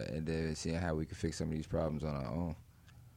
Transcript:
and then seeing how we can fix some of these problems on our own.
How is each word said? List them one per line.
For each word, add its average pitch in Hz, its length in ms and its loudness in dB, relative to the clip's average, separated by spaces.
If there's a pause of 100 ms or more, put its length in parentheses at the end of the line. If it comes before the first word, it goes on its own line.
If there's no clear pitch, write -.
and 78 180 -2
then 80 300 2
seeing 82 220 0
how 85 180 2
we 78 100 2
can 87 100 -8
fix - 220 0
some 80 120 0
of 78 40 0
these 78 140 -2
problems 78 360 2
on 76 120 0
our 67 120 -2
own. 82 280 0 (600)